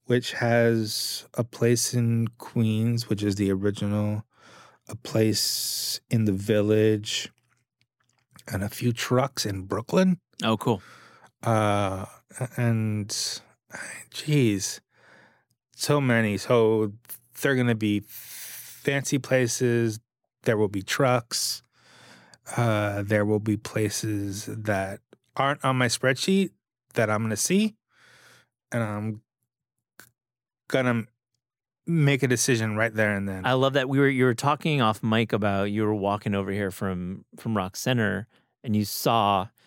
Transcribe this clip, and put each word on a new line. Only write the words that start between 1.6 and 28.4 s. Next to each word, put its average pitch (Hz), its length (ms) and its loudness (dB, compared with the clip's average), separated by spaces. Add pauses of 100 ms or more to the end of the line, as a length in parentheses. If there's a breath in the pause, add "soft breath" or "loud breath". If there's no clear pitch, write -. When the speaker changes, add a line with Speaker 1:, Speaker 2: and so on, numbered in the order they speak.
Speaker 1:
in 117 340 0 (100)
Queens, 117 720 0
which 104 140 -2
is 101 120 0
the 98 160 2
original, 104 760 -2 (640 loud breath)
a - 60 -10
place - 1120 -2
in 113 160 2
the 104 80 4
Village, 107 1000 0 (1200)
and 98 120 -4
a 107 60 -6
few 120 220 -2
trucks 123 540 -2
in 95 180 -4
Brooklyn. 170 560 2 (240)
Speaker 2:
Oh, 113 140 2
cool. 110 240 0 (600 loud breath)
Speaker 1:
Uh, 101 640 2 (520)
and, 110 580 0 (920 loud breath)
geez, 120 720 0 (920 soft breath)
so 147 260 0
many. 113 360 2
So 110 560 2 (480)
they're 139 140 2
gonna 123 200 2
be 104 320 0
fancy - 1120 -6
places. 120 800 0 (440)
There 113 140 2
will 107 120 2
be 98 120 -4
trucks. - 800 0 (960 loud breath)
Uh, 104 460 0
there 104 220 2
will 107 140 2
be 107 180 0
places 104 920 -4
that 104 520 -4 (380)
aren't 139 260 0
on 131 140 2
my 127 100 4
spreadsheet 180 600 0 (460)
that 110 140 2
I'm 107 120 0
gonna 110 160 -2
see, 214 380 0 (960 soft breath)